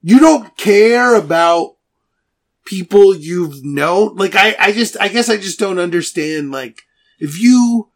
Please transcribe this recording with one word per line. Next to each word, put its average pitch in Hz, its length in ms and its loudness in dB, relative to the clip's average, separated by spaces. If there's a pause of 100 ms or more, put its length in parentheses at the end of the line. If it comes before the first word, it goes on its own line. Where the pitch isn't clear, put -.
You 208 180 4
don't 302 380 2
care 233 580 2
about 170 600 0 (880)
people 196 500 2
you've 156 480 -8
known? 151 520 -2
Like, 190 200 -4
I, 208 240 0
I 208 140 0
just, 220 260 -4
I 202 80 -2
guess 226 220 -4
I 220 80 0
just 190 220 -10
don't 190 200 -4
understand, 156 720 -6
like, 131 300 -12 (380)
if 156 200 -10
you 240 560 2